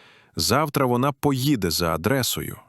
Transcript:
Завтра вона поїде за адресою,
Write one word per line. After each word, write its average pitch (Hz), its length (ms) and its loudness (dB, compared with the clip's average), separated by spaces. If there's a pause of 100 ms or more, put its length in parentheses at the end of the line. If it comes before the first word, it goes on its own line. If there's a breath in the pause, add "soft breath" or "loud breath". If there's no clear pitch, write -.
(360 soft breath)
Завтра 143 500 0
вона 123 260 2
поїде 131 600 0
за 82 240 0
адресою, 117 600 -2 (120)